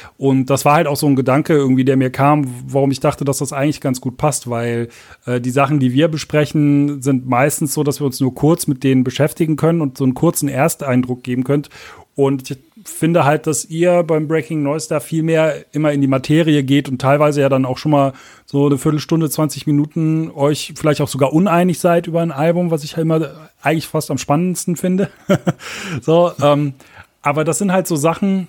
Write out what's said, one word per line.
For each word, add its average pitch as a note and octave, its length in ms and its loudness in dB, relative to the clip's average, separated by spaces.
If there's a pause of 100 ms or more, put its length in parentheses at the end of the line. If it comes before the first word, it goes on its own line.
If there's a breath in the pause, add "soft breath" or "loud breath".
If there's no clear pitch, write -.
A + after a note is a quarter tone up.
(180 loud breath)
Und C3+ 320 0
das C3+ 140 0
war D3 120 4
halt D#3+ 120 2
auch C#3+ 80 -2
so D3+ 120 0
ein C#3 100 4
Gedanke C3+ 360 2
irgendwie, C3 300 4
der C3 140 2
mir C3 140 0
kam, C#3+ 340 2 (220)
warum C3+ 240 0
ich B2+ 100 -4
dachte, D3 240 0
dass C#3 140 -2
das C3 120 -6
eigentlich C#3+ 300 -2
ganz C3 180 -2
gut - 160 -8
passt, C#3+ 340 -4
weil, A#2 380 -2 (380 loud breath)
äh, B2 160 -2
die B2 100 -4
Sachen, C#3 300 2
die B2+ 100 2
wir C#3+ 160 2
besprechen, C#3+ 920 0
sind B2+ 260 0
meistens C3+ 460 0
so, D#3 100 -2
dass C#3 160 -2
wir D3 80 -2
uns B2+ 140 -4
nur B2+ 120 0
kurz D#3+ 340 0
mit C#3 180 -2
denen C3 180 4
beschäftigen D3 540 -2
können E3+ 240 2
und C#3 160 -4
so C3+ 80 0
einen C3 80 2
kurzen D#3 340 0
Ersteindruck B2+ 760 -2
geben B2+ 200 -4
können. C#3+ 200 0 (540 loud breath)
Und C#3 320 0
ich C#3+ 80 -10 (280)
finde E3 400 0
halt, D3+ 200 0
dass D3+ 200 -4
ihr F3 380 2
beim D#3 260 -2
Breaking D#3 340 -2
Noise D3+ 240 -4
da D3+ 140 -2
viel D#3+ 200 -4
mehr D#3+ 520 0
immer D3+ 180 0
in C#3+ 80 0
die C#3 80 2
Materie D3 560 2
geht C#3 240 0
und C3 140 -6
teilweise C#3+ 400 2
ja C3+ 80 4
dann C3 160 2
auch B2+ 120 -4
schon D#3 140 0
mal C#3 220 2 (320 loud breath)
so C#3 220 2
eine C#3 100 2
Viertelstunde, D#3 520 0
zwanzig - 380 -4
Minuten D#3+ 640 0
euch D3 440 -2
vielleicht D3+ 240 0
auch C#3 80 -2
sogar C3+ 240 0
uneinig F3 460 2
seid F3 280 2
über E3 140 -2
ein E3+ 100 -2
Album, E3 400 0
was D3+ 140 -2
ich - 80 -12
ja E3 80 -4
immer D#3+ 300 0 (300)
eigentlich D#3 260 -2
fast D#3 240 -6
am C3+ 60 -4
spannendsten E3+ 600 -2
finde. F#3 320 -2 (180)
<laughs> D4 140 2 (600 loud breath)
So, E3 300 2 (100)
ähm, C#3+ 340 0 (460 loud breath)
aber C#3+ 220 -2
das D#3 140 -2
sind G3 160 0
halt F#3 120 0
so E3 120 -2
Sachen F3 520 0